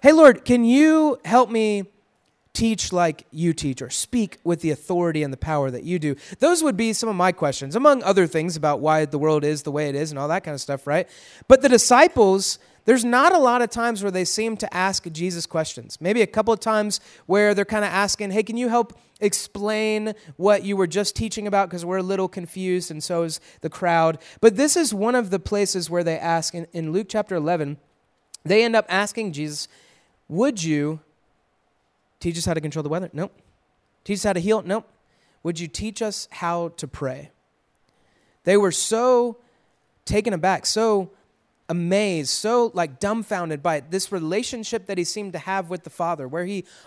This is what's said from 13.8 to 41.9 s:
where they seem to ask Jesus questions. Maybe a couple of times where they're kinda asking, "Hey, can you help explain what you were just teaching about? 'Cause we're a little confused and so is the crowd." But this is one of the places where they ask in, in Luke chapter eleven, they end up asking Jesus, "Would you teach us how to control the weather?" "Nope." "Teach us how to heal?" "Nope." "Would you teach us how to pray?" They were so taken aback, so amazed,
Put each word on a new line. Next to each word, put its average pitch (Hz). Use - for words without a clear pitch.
where 202
they 185
seem 220
to -
ask 185
Jesus 170
questions. 156
Maybe 208
a 196
couple 220
of 220
times 214
where 208
they're 196
kinda 208
asking, 196
"Hey, 214
can 226
you 247
help 233
explain 214
what 202
you 196
were 190
just 185
teaching 214
about? 196
'Cause 175
we're 180
a 185
little 190
confused 180
and 151
so 170
is 160
the 160
crowd." 165
But 214
this 285
is 311
one 214
of 233
the 190
places 190
where 175
they 165
ask 165
in, 170
in 160
Luke 196
chapter 208
eleven, 151
they 208
end 233
up 214
asking 202
Jesus, 147
"Would 202
you 151
teach 170
us 170
how 175
to 160
control 151
the 147
weather?" 170
"Nope." 175
"Teach 202
us 185
how 208
to 175
heal?" 208
"Nope." 202
"Would 165
you 170
teach 214
us 214
how 170
to 156
pray?" 139
They 190
were 196
so 240
taken 214
aback, 175
so 214
amazed, 175